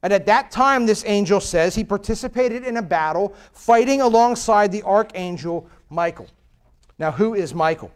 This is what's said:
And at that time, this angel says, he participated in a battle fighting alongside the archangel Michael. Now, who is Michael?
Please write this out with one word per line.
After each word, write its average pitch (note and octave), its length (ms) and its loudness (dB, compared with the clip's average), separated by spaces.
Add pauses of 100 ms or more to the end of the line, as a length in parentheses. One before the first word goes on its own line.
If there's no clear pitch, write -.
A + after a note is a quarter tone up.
And F#3+ 120 0
at G3 140 0
that A#3+ 240 2
time, C4 340 2
this G#3+ 200 0
angel G3+ 340 2
says, F3 360 0
he A3 80 -4
participated A3+ 800 -4
in A#3+ 140 -6
a A#3 40 -4
battle E3+ 520 -2 (200)
fighting B3+ 480 2
alongside A3+ 720 2
the G#3 120 -8
archangel F3+ 840 -2 (220)
Michael. E3+ 380 -6 (720)
Now, D#3 120 -2
who G#3+ 240 -2
is E3+ 180 -4
Michael? D#3+ 420 -2